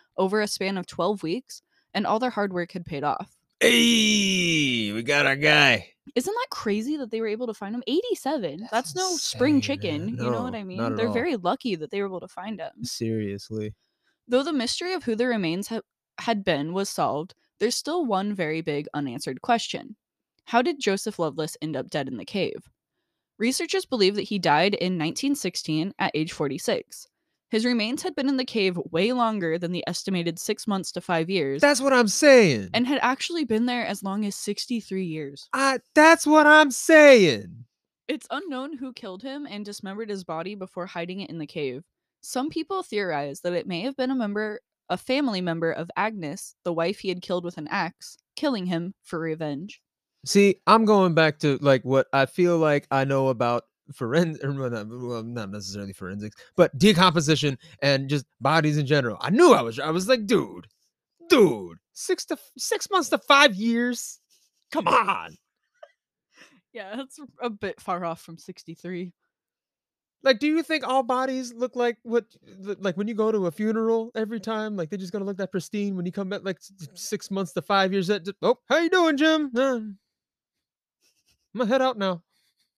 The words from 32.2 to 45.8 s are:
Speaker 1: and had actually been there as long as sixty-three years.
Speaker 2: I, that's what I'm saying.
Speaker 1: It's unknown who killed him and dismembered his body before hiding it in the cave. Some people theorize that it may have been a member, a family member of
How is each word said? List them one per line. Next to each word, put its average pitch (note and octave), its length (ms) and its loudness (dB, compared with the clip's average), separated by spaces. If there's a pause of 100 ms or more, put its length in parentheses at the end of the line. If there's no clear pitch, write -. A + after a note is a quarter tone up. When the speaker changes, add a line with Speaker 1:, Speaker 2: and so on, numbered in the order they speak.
Speaker 1:
and A#3 140 0
had C4+ 160 0
actually C4+ 420 -2
been A3+ 220 0
there B3 180 -2
as G3 160 -6
long G3+ 240 -4
as G3+ 100 -6
sixty-three G3+ 720 -6
years. D3+ 480 -10
Speaker 2:
I, C4 240 0 (160)
that's D#4+ 320 8
what D4+ 220 8
I'm D4+ 240 10
saying. F#3 920 8 (420)
Speaker 1:
It's C4 240 -8
unknown C#4+ 460 -8
who C4 140 -10
killed G3 300 -14
him C4+ 260 -12
and G#3 160 -12
dismembered G3+ 460 -12
his G3 140 -8
body E3+ 320 -10
before F#3 320 -12
hiding F3+ 340 -10
it - 80 -12
in E3 80 -10
the D#3 80 -8
cave. C#3+ 380 -6 (380)
Some C4 280 -6
people E4+ 320 -6
theorize D#3+ 600 -6
that F3 120 -4
it E3+ 140 -4
may F3 140 -6
have C4+ 160 -6
been B3+ 120 -2
a C4+ 60 -2
member, G#3+ 440 -4 (300)
a F3+ 80 -2
family B3+ 440 0
member E3 300 0
of E3+ 240 -6